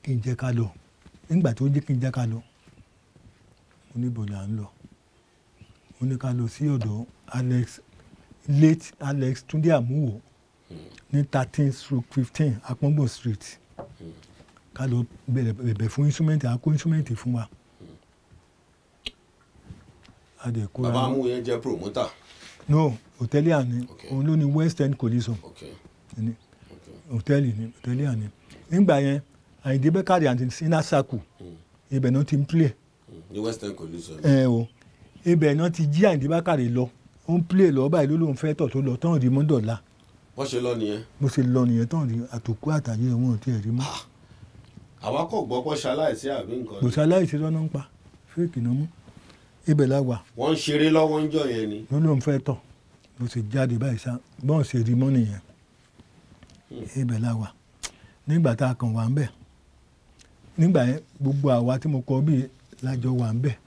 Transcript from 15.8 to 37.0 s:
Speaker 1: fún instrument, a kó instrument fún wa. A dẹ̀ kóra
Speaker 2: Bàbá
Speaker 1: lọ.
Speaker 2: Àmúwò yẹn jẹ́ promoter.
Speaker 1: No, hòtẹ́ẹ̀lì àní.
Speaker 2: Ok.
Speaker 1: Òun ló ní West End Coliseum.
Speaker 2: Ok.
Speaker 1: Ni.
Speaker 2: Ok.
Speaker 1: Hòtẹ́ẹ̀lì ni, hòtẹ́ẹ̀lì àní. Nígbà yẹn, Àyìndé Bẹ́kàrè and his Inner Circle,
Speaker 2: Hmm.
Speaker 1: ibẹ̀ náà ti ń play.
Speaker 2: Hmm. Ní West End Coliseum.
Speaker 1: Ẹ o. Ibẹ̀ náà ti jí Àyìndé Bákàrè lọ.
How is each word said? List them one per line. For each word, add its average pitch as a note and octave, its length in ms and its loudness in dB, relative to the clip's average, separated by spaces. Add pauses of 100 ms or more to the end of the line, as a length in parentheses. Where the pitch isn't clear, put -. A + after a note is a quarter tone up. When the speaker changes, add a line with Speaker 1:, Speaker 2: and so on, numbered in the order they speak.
Speaker 1:
fún C#3+ 160 0
instrument, D#3 400 2
a B2 120 -2
kó D3+ 140 0
instrument D#3 340 0 (100)
fún B2 200 -4
wa. A2+ 120 -6 (3000)
A B2 80 -4
dẹ̀ A2 220 -4
kóra B2 160 -2
Speaker 2:
Bàbá B2 180 2
Speaker 1:
lọ. B2+ 60 0
Speaker 2:
Àmúwò C3 160 0
yẹn B2 160 -4
jẹ́ A#2 160 -2
promoter. G#2+ 480 -4 (600)
Speaker 1:
No, C#3+ 280 4 (220)
hòtẹ́ẹ̀lì D3 320 2
àní. B2 400 0
Speaker 2:
Ok. - 200 -14
Speaker 1:
Òun C3+ 160 -2
ló D#3 80 2
ní D#3 100 4
West D#3 360 0
End C#3 160 0
Coliseum. A#2 460 -2
Speaker 2:
Ok. - 180 -20 (560)
Speaker 1:
Ni. A2+ 140 -4 (400)
Speaker 2:
Ok. - 140 -20 (260)
Speaker 1:
Hòtẹ́ẹ̀lì C3 460 2
ni, A2 140 -6
hòtẹ́ẹ̀lì B2+ 400 -4
àní. G#2+ 160 -4 (440)
Nígbà E3+ 300 6
yẹn, C#3 200 0 (440)
Àyìndé C3+ 260 2
Bẹ́kàrè F3+ 380 2
and B2 120 0
his B2+ 200 -4
Inner D#3 220 2
Circle, C3 360 0 (200)
Speaker 2:
Hmm. F2 160 -16 (360)
Speaker 1:
ibẹ̀ B2+ 200 2
náà C#3 140 2
ti - 100 -2
ń C#3+ 100 2
play. D#3+ 280 2 (340)
Speaker 2:
Hmm. E2 140 -20 (100)
Ní G2 80 -8
West A2+ 240 -6
End G2+ 120 -8
Coliseum. E2 480 -14
Speaker 1:
Ẹ C3+ 240 6
o. A#2 200 2 (580)
Ibẹ̀ D#3 300 4
náà E3+ 160 0
ti E3 160 -2
jí D3+ 180 4
Àyìndé D3 220 2
Bákàrè E3 420 0
lọ. B2 200 0 (380)